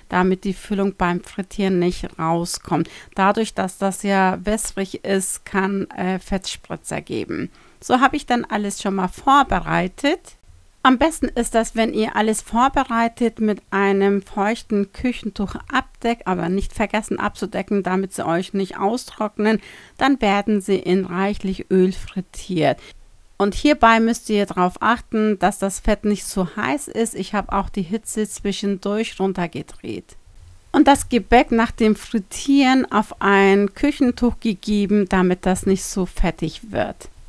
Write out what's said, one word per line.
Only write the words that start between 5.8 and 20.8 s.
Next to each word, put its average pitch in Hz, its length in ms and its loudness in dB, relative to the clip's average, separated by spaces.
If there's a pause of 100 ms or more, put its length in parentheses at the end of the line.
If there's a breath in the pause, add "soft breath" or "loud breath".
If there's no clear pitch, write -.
äh, 185 280 -4
Fettspritzer - 840 -8
geben. - 500 -6 (280 soft breath)
So - 220 -4
habe 269 160 0
ich - 80 -12
dann 240 180 -2
alles 208 380 -6
schon 196 140 -4
mal 185 120 -2
vorbereitet. 196 1120 0 (640)
Am 262 160 4
besten 311 300 0
ist - 260 -4
das, 226 220 -2
wenn 220 180 0
ihr 214 220 -2
alles 214 260 0
vorbereitet, 233 1000 0
mit 214 300 0
einem 196 540 2
feuchten 202 720 -2
Küchentuch 220 600 -4 (160)
abdeckt, 240 540 -2
aber 175 240 -2
nicht 196 240 -2
vergessen - 460 -2
abzudecken, 196 640 -4
damit 185 300 -2
sie - 120 -6
euch 170 280 -2
nicht 196 260 -4
austrocknen. 214 800 0 (360 loud breath)
Dann 269 240 4
werden 202 380 2
sie 190 180 2
in 185 280 0